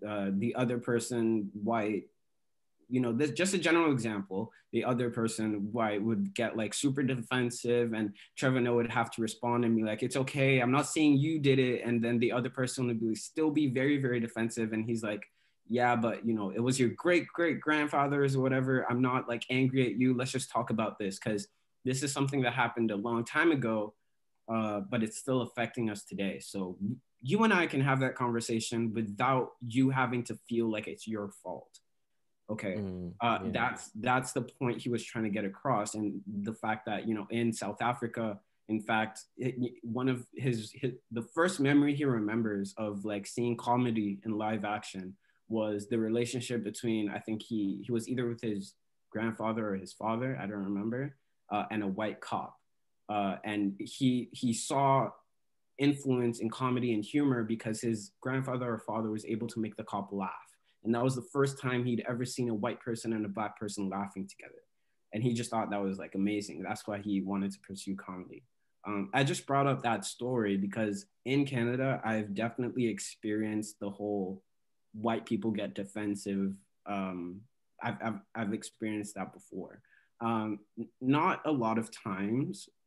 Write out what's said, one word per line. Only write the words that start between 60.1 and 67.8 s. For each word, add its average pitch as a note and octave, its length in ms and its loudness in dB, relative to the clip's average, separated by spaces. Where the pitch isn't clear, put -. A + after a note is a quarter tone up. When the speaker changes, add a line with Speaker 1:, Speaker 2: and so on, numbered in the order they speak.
Speaker 1:
laugh. G2 200 -4
And A2+ 100 4
that A#2+ 80 2
was C3 100 2
the B2 200 -6
first C#3 260 2
time B2 240 0
he'd A#2 240 0
ever B2 160 -2
seen B2 240 -2
a A#2 60 0
white A2 260 -2
person A2+ 320 -4
and G#2+ 140 -2
a G2 120 -6
black G#2 220 -4
person G2+ 300 -4
laughing G2 360 -4
together. - 360 -18
And G#2 100 -4
he B2 120 2
just A#2 160 -4
thought A2 220 -2
that G2+ 100 0
was, F#2+ 180 -2
like, D#2 160 -10
amazing. G2+ 480 -2
That's G2+ 240 -6
why G2+ 120 -4
he G2+ 200 0
wanted G2 320 -2
to - 80 -16
pursue F#2+ 380 -10